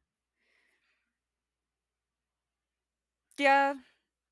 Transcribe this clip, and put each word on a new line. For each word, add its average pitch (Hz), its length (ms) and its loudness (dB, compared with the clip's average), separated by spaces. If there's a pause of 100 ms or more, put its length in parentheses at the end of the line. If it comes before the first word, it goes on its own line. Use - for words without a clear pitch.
(3250)
Yeah, 277 360 0 (580)